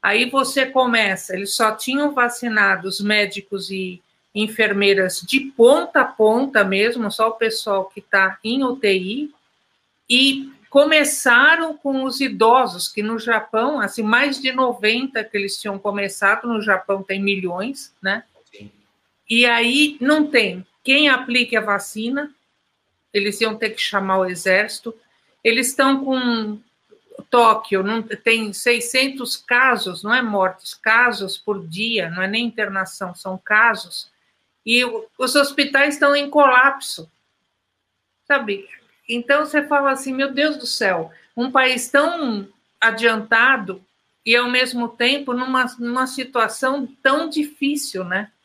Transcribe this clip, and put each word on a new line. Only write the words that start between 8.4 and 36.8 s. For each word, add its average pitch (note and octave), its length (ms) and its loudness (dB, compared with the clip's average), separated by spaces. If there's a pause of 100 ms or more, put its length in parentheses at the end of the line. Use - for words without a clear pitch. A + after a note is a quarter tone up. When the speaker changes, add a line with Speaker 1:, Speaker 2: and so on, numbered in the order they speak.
Speaker 1:
em B3+ 200 -2
U B3+ 120 -2
T G#3 160 0
I, G#3 420 -4 (760)
e C4+ 420 0 (180)
começaram D4+ 1080 4
com C4+ 260 -4
os C4 160 -6
idosos, A3 680 2
que G#3 160 -6
no A3+ 160 -4
Japão, A3+ 600 -2
assim, G3+ 220 -6
mais B3+ 400 0
de C4 100 -2
noventa A#3+ 720 -2
que G#3+ 140 -8
eles G3 240 -4
tinham G3+ 160 -8
começado, G3+ 680 -2
no A3+ 140 -2
Japão G3 420 0
tem G3 180 -6
milhões, G3 800 -4
né? G3 220 -4 (280)
Speaker 2:
Sim. G3+ 200 -20 (580)
Speaker 1:
E A#3 160 4
aí B3 560 2
não D4+ 260 4
tem G3 380 0 (180)
quem C#4+ 260 4
aplique A#3+ 460 0
a G#3+ 60 4
vacina, A3+ 720 -4 (800)
eles G3+ 280 -2
iam A3 140 0
ter A3 160 -4
que - 100 -10
chamar F#3+ 380 0
o F#3 60 2
exército. F#3+ 680 -2 (480)
Eles A#3+ 240 2
estão C#4 360 2
com A#3 540 -2 (720)
Tóquio, A3 540 4
não, A3 180 -2
tem A3 520 -2
seiscentos B3+ 840 -2
casos, A#3+ 640 0
não G#3 120 -2
é B3+ 80 2
mortes, G3 520 -2
casos A3 640 0
por G3 300 -6
dia, G3 420 -4
não F3+ 140 -4
é F#3+ 40 -2
nem A3+ 180 -2
internação, G3 680 -6
são F#3 240 -10
casos. G#3+ 720 0 (560)
E A#3+ 200 2
o, A3+ 200 -8 (120)
os B3+ 180 -2
hospitais C#4+ 600 2
estão C#4+ 200 4
em C#4+ 140 -2
colapso, C4+ 840 4 (1120)